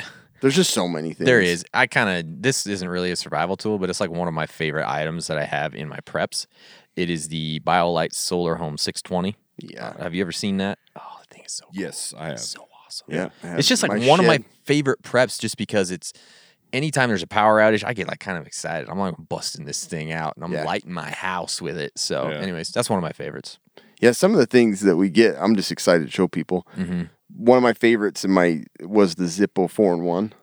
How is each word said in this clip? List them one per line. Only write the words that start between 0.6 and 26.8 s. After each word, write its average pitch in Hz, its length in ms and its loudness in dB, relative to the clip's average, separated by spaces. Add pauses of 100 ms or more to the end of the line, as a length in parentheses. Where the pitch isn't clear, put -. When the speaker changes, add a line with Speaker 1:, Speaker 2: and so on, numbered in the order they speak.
Speaker 1:
so 90 160 0
many 80 260 -4
things. - 100 -6
Speaker 2:
There 120 160 6
is. 87 320 2
I 127 140 2
kinda, 95 400 0
this 98 400 -2
isn't 92 220 -4
really 90 240 -2
a 87 40 -4
survival 80 400 -2
tool, 107 220 -4
but 92 120 -2
it's, 87 100 -6
like, 95 100 -2
one 87 160 -4
of 82 80 -4
my 78 120 -4
favorite 76 440 -4
items 80 380 -4
that 78 100 -4
I 73 60 -2
have 73 280 -4
in 76 160 -10
my - 120 -12
preps. - 460 -6 (500)
It 87 140 -2
is 80 180 -4
the 78 320 -6
BioLite 85 520 2
Solar 87 440 -2
Home 78 200 -6
six - 260 -6
twenty. 92 340 -4 (220)
Speaker 1:
Yeah. - 320 -14
Speaker 2:
Uh, - 120 -14
have 85 140 -6
you 92 40 0
ever 87 120 -4
seen 98 240 -4
that? 98 240 -4 (160)
Oh, - 320 -18
the - 40 -20
thing - 120 -20
is - 80 -14
so - 140 -14
cool. - 140 -20
Speaker 3:
Yes, - 380 -10
I 78 80 -10
have. 64 140 -8
Speaker 2:
So - 260 -12 (180)
awesome. - 240 -14
Speaker 1:
Yeah, 175 200 -4 (160)
I - 20 -14
have 87 140 -4
Speaker 2:
It's - 80 2
just, 254 160 2
like, 135 160 0
Speaker 1:
my 120 80 0
Speaker 2:
one 160 100 8
of 185 80 4
my 160 120 6
Speaker 1:
shed. 117 60 -10 (200)
Speaker 2:
favorite 143 400 2
preps 123 340 2
just - 180 -6
because 98 360 0
it's, - 200 -8 (600)
anytime 135 380 0
there's 92 120 0
a - 60 -10
power 107 320 4
outage, 107 240 4
I 123 80 -2
get, 101 160 -6
like, - 100 -8
kind 92 180 -6
of 80 120 -10
excited. 80 420 -6
I'm, 92 80 -6
like, 95 180 -2
busting - 480 -8
this - 200 -8
thing 78 260 -8
out, 82 240 -6
and - 100 -12
I'm 85 80 -8
Speaker 1:
Yeah. 78 120 -4
Speaker 2:
lighting 90 280 -4
my 76 180 -8
house 92 520 -6
with 82 160 -6
it. 71 180 -6
So, 67 340 -4
Speaker 3:
Yeah. 76 100 -6
Speaker 2:
anyways, 87 320 -6
that's 120 180 -2
one 101 80 2
of 90 60 -2
my 76 80 -6
favorites. - 480 -12 (400)
Speaker 1:
Yeah, 117 100 8
some 185 220 4
of - 60 4
the 113 80 6
things 113 340 6
that 98 160 6
we 95 120 4
get, 95 300 6
I'm 98 160 4
just 95 160 0
excited 85 360 2
to 62 40 -14
show 92 160 2
people. 87 400 -4 (100)
Speaker 2:
Mm-hmm. 90 260 -4 (340)